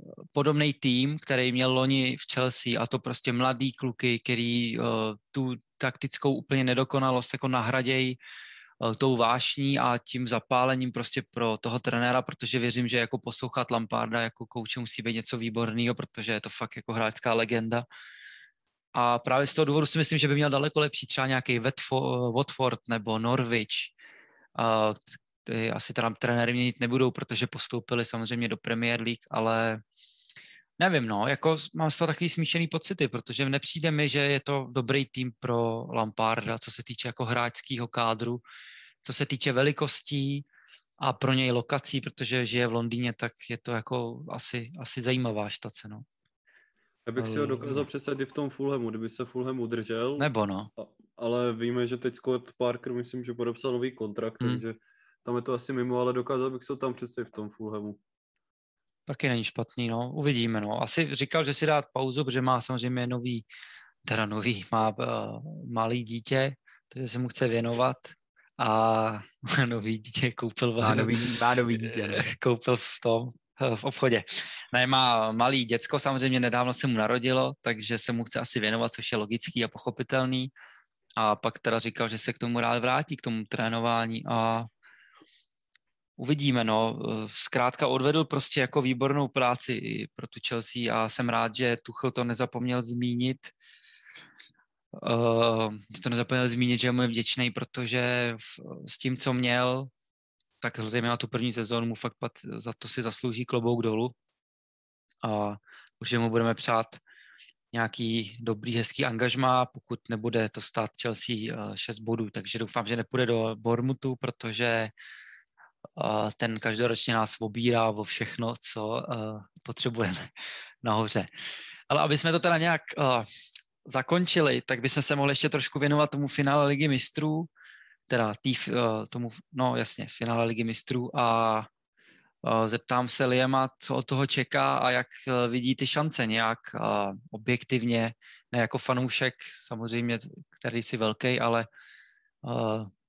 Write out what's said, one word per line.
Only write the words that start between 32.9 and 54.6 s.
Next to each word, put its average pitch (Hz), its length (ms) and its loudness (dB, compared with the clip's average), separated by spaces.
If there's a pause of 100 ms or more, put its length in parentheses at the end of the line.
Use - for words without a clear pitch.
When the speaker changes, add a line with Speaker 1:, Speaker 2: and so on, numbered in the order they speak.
Speaker 1:
protože 131 400 -4
nepřijde 151 420 0
mi, 151 180 2
že 143 100 0
je 143 220 2
to 139 300 -2
dobrý 135 360 2
tým 127 340 -6
pro 117 520 0
Lamparda, 113 640 0
co - 120 -8
se - 160 -6
týče 120 220 -6
jako 120 160 -4
hráčského 120 640 -2
kádru, 117 500 0 (640)
co 131 100 -8
se 143 140 0
týče 139 260 0
velikostí 143 920 0 (540)
a 135 140 0
pro 131 200 0
něj 131 180 4
lokací, 127 500 0
protože 123 460 -2
žije 120 200 2
v 113 60 -2
Londýně, 117 400 -2
tak 117 200 -6 (180)
je 117 120 -6
to 123 100 -6
jako 120 580 -4
asi, 117 400 -6 (100)
asi 127 200 -4
zajímavá 117 480 0
štace, - 400 -10
no. 107 120 -14 (1080)
Speaker 2:
Já - 60 -4
bych 120 160 -2
si 110 80 -4
ho - 20 0
Speaker 1:
Ale 143 80 0
Speaker 2:
dokázal 135 360 -2
Speaker 1:
no. - 20 -6
Speaker 2:
představit 135 360 -6
i 131 60 -4
v - 60 -12
tom 143 180 -4
Fulhamu, 135 400 -2
kdyby 113 200 -6
se - 140 -8
Fulham 127 360 -4
udržel. 117 580 -2
Speaker 1:
Nebo 117 280 2
no. 101 220 -4 (120)
Speaker 2:
A-, - 60 -12 (300)
ale 120 360 0
víme, 120 340 0
že 123 100 -2
teď 123 180 -2
Scott 123 420 -2
Parker, 123 360 -2
myslím, 120 320 -6
že 120 100 -6
podepsal 120 380 -2
nový 123 200 0
kontrakt, 110 500 -6
Speaker 1:
Hmm. 123 80 0
Speaker 2:
takže 117 240 -4 (500)